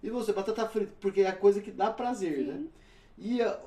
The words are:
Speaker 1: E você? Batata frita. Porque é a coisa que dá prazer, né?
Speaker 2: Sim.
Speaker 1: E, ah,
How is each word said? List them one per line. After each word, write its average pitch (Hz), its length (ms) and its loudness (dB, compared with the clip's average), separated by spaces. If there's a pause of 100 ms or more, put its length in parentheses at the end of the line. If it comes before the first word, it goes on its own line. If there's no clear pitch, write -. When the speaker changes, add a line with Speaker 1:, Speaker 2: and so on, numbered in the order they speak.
Speaker 1:
E 214 60 -6
você? 220 240 -2
Batata 220 340 -2
frita. 208 320 -4
Porque 196 220 2
é 190 60 6
a 185 80 0
coisa 202 260 6
que 202 100 -12
dá 196 180 0
prazer, 208 560 -2
né? - 120 -6
Speaker 2:
Sim. 294 120 -8 (480)
Speaker 1:
E, 233 240 -2
ah, 220 260 0